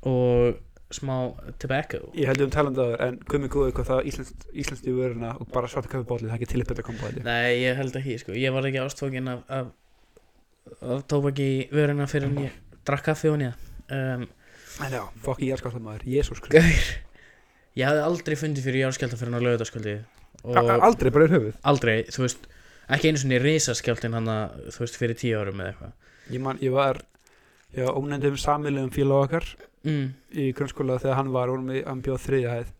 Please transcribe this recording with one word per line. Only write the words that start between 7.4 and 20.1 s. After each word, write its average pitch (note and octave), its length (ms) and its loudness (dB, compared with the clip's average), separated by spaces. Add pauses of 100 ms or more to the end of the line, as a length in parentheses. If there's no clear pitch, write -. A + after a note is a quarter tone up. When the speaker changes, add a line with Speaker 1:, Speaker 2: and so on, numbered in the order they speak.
Speaker 1:
ég B2+ 160 2
held C3 240 -4
ekki, C3 200 -4
sko. - 120 -10
Ég B2+ 220 0
var C3 100 0
ekki C3+ 160 0
ástfanginn C3 480 -4
af, B2 220 -6
af, C3 180 -4 (1120)
af C3 300 -4
tóbaki C#3+ 380 2
í C3 240 0
vöruna C#3+ 340 2
fyrr C#3 220 0
en C#3+ 80 -2
ég C3+ 140 -4 (340)
drakk C#3 180 -2
kaffi D#3 240 0
ofan D3+ 160 2
í B2+ 80 -2
það. A#2+ 60 -12 (340)
Um, C3 320 -4 (600)
Speaker 2:
En C3 100 -6
já, A2 80 -4 (160)
fucking C3 320 -2
jarðskjálftamaður, A#2 560 -8
Jesús C3+ 320 2
Kristur. D#3+ 240 8
Speaker 1:
Gaur, - 400 4 (720)
ég B2+ 160 0
hafði D3+ 160 4
aldrei D#3+ 320 0
fundið D3 240 -2
fyrir C3 220 0
jarðskjálfta B2 340 -4
fyrr A#2+ 80 -4
en A#2+ 80 -4
á A#2+ 80 0
laugardagskvöldið. A2+ 560 -2 (460)